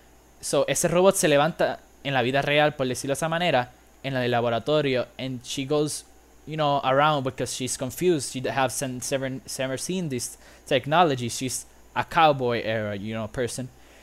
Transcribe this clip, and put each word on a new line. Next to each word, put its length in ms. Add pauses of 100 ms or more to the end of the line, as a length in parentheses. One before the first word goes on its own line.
(420)
So, 260
ese 200
robot 280
se 120
levanta 520 (240)
en 100
la 100
vida 180
real, 340
por 120
decirlo 240
de 60
esa 120
manera, 420 (300)
en 120
la 80
del 100
laboratorio, 760 (120)
and 240
she 220
goes, 380 (440)
you 80
know, 280
around 400
because 320
she's 220
confused. 560
She 160
have 240
sen-, 280 (100)
never, 180 (300)
never 200
seen 300
this 280 (300)
technology. 640
She's 360 (280)
a 100
cowboy 640
era, 300
you 180
know, 180
person. 380 (340)